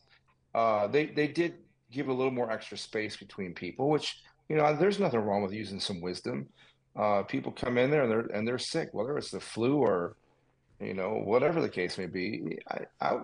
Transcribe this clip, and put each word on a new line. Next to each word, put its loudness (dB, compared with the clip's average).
Uh, 4
they, 2
they 0
did 0
give -4
a 0
little 2
more -2
extra -6
space -4
between -8
people, -2
which, 0
you 0
know, 4
there's 4
nothing 2
wrong 2
with -2
using -8
some -4
wisdom. -6
Uh, 2
people -4
come -2
in 4
there 4
and 2
they're, 0
and -2
they're 0
sick, -4
whether -2
it's -6
the -8
flu 0
or, 2
you -6
know, -2
whatever 4
the 0
case -4
may -6
be. -4
I, -6
I, 0